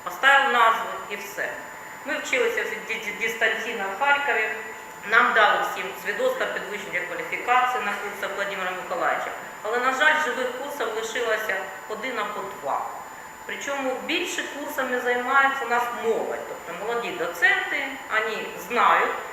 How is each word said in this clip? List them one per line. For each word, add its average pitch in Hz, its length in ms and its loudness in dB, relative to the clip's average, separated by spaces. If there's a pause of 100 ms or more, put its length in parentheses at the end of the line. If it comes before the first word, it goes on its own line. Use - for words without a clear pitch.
поставив 269 500 6
назву 226 360 4 (200)
і 208 60 -6
все. - 340 -6 (560)
Ми 294 120 -2
вчилися 233 460 0
в - 20 -2
ді-, 214 400 -6
ді-, 208 160 -6
дистанційно 220 600 0 (140)
в - 20 -8
Харкові, 277 500 2 (600)
нам 240 240 6
дали 208 280 6
всім 190 240 -2 (200)
свідоцтво 233 400 0
підвищення 190 540 -4
кваліфікації 240 840 2
на 202 80 -2 (100)
курсах 196 320 -6
Владимира 190 360 -4
Миколаївича. 175 600 -2 (320)
Але, 226 160 0
на 262 140 2
жаль, 302 220 6 (100)
живих 247 260 0
курсів 254 440 -4
лишилося 220 600 -2 (340)
один 220 300 -4
або 202 220 -4 (200)
два. 123 240 -2 (600)
Причому 262 600 -4
більше 339 380 -2 (160)
курсами 269 400 -2
займається 254 680 4
у 233 40 -4
нас 240 140 4 (200)
молодь, - 440 0
тобто 175 380 -8
молоді 226 260 -2
доценти, 302 760 2 (240)
вони 220 260 0 (300)
знають 226 440 6 (220)